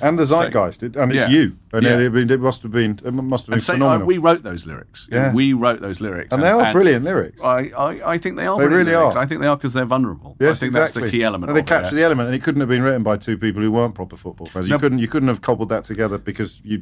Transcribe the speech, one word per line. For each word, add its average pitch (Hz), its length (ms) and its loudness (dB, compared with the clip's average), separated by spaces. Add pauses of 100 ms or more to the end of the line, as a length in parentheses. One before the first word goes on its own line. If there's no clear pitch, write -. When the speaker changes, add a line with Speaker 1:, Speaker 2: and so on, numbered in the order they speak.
Speaker 1:
and 160 160 0
the 156 80 2
Speaker 2:
So, 156 140 2
Speaker 1:
zeitgeist, 101 420 0
it, 117 140 -10
and 131 160 0
it's 135 140 2
Speaker 2:
yeah. 117 40 0
Speaker 1:
you. 131 280 2 (140)
And 113 120 0
Speaker 2:
Yeah. 120 160 4
Speaker 1:
it, 123 160 0
it, 123 160 2
it 131 80 2
must 127 240 -2
have 113 80 -10
been, 110 340 0
it 123 60 -6
must 131 340 -4
have 110 60 -8
been - 40 -2
Speaker 2:
And 113 80 0
so, 180 100 -2
uh, - 20 0
Speaker 1:
phenomenal. 131 320 2
Speaker 2:
we 180 100 2
wrote 165 240 4
those 87 240 -10
lyrics. - 460 -16
Speaker 1:
Yeah. 127 220 2
Speaker 2:
We 135 200 4
wrote 120 280 0
those 98 200 -8
lyrics. 95 300 -8
Speaker 1:
And 131 100 0
Speaker 2:
And, - 20 2
Speaker 1:
they 175 80 4
are 233 140 4
Speaker 2:
and 214 80 0
Speaker 1:
brilliant 156 320 4
lyrics. 156 380 -4
Speaker 2:
I, 127 340 0
I, 160 360 -2
I 170 40 -2
think 180 200 -6
they 170 100 -4
are 196 100 -2
Speaker 1:
They 143 80 4
Speaker 2:
brilliant 170 220 4
Speaker 1:
really 165 100 2
Speaker 2:
lyrics. 139 180 2
Speaker 1:
are. 123 60 0
Speaker 2:
I 139 60 0
think 151 140 -6
they 143 60 0
are 147 100 2
'cause 131 160 -6
they're 127 120 0
vulnerable. 123 540 -2
Speaker 1:
Yes, 151 180 2
Speaker 2:
I - 40 -10
think 127 120 -2
that's 156 180 2
Speaker 1:
exactly. 113 200 -4
Speaker 2:
the 117 60 0
key 113 60 2
element 101 280 -2
Speaker 1:
And 151 60 4
they 156 40 6
Speaker 2:
of 147 60 -6
Speaker 1:
capture 113 240 0
Speaker 2:
it. 139 40 -4
Speaker 1:
the 160 80 4
element, 131 240 2
and 127 80 -2
it 131 80 -4
couldn't 143 180 0
have 123 80 -2
been 123 120 2
written 131 220 0
by 104 140 0
two 107 200 -6
people 104 240 -2
who 110 100 0
weren't 117 220 0
proper 92 240 -12
football 87 300 -14
fans. 92 200 -6
You 147 80 0
Speaker 2:
No. 143 40 0
Speaker 1:
couldn't, 131 200 2
you 113 80 -2
couldn't 135 220 0
have 110 120 -2
cobbled 110 280 -2
that 110 140 -4
together 104 340 -4
because 101 460 -8
you, 104 180 -6